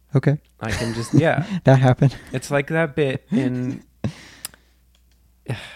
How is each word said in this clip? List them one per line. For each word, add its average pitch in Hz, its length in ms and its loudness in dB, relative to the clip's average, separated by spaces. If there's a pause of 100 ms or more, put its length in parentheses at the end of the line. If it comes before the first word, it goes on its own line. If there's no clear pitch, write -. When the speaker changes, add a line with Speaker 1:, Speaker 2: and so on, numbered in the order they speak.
(140)
Speaker 1:
"Okay." 139 240 2 (220)
Speaker 2:
I 110 120 -6
can 113 220 -4
just, 117 200 -6
yeah. 156 320 4 (100)
Speaker 1:
<laughs> 165 80 -6
That 135 160 6
happened. 131 360 4 (180)
Speaker 2:
It's 131 180 -8
like 143 160 -2
that 160 280 -2
bit 135 360 -2
in, 127 500 -2 (220)
<sighs> - 0 - (1500)
I, 120 60 -4 (200)